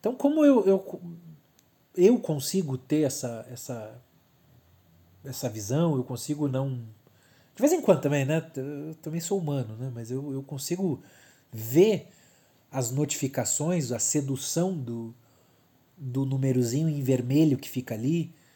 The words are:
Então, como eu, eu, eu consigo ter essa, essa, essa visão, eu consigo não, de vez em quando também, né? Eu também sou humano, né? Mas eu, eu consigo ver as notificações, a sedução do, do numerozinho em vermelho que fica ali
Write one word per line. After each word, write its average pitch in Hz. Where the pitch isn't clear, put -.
Então, 240
como 294
eu, 254
eu, 190
eu 202
consigo 147
ter 151
essa, 120
essa, 120
essa 135
visão, 123
eu 127
consigo 147
não, 131
de -
vez 294
em 349
quando 170
também, 143
né? 160
Eu 147
também 165
sou 196
humano, 139
né? 127
Mas 117
eu, 139
eu 135
consigo 156
ver 143
as 127
notificações, 139
a 117
sedução 151
do, 117
do 135
numerozinho 131
em 147
vermelho 131
que -
fica 123
ali 147